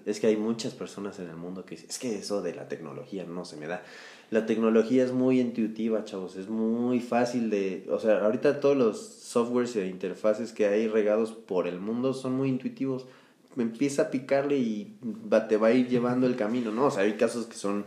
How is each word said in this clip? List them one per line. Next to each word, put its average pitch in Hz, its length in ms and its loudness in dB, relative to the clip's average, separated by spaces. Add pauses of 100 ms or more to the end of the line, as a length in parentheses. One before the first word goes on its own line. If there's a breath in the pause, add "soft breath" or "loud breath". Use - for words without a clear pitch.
es 104 160 -4
que 117 60 2
hay 107 100 6
muchas 113 380 -2
personas 98 440 -10
en 87 120 -10
el 80 60 -12
mundo 90 280 -10
que - 120 -14
dicen, - 140 -20
"Es - 80 -8
que 113 200 -4
eso 101 240 -4
de 85 120 -4
la 69 140 -12
tecnología 76 560 -10
no 85 220 -8
se - 100 -14
me 76 100 -12
da". 90 160 -8 (480 loud breath)
La 110 140 2
tecnología 113 600 4
es 123 80 -2
muy 127 280 4
intuitiva, 110 640 0
chavos, 92 320 -8
es 95 120 -10
muy 113 520 0
fácil 120 480 0
de, 95 420 0
o - 80 2
sea, 107 260 4
ahorita 131 360 2
todos 143 160 4
los 113 240 2
softwares 120 760 -2
e 95 100 0
interfaces 107 640 -2
que 107 140 2
hay 107 200 4
regados 107 460 2
por 90 340 -2
el 87 140 -6
mundo 120 320 -2
son 131 220 -4
muy 135 160 0
intuitivos. 131 560 -4 (500 soft breath)
Empieza 135 460 0
a - 80 -2
picarle 139 480 0
y 107 400 -4 (340)
va, 110 160 4
te 110 80 4
va 110 120 6
a 117 40 6
ir 123 160 4
llevando 123 380 2
el 123 100 2
camino, 113 360 -2
¿no? 123 140 2
O 131 40 4
sea, 98 140 0
hay 107 100 2
casos 117 320 0
que - 100 -16
son 101 300 -4